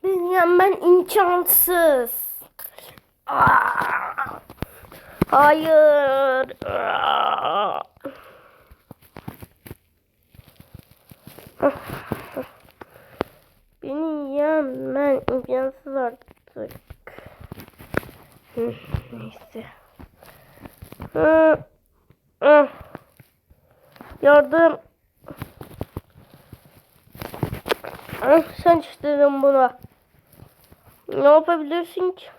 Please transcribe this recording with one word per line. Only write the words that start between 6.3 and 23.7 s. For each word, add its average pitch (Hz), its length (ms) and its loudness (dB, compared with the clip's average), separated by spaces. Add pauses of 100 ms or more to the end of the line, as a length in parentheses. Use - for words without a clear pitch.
Aa! 98 1160 -2 (4000)
Beni 294 540 -8
yenmen 277 920 -4
imkansız 262 680 -6
artık. 247 340 -8 (2250)
Hı, 233 180 -6 (400)
neyse. 226 520 -18 (1500)
Hı, 320 460 2 (840)
hı. 294 260 6 (1500)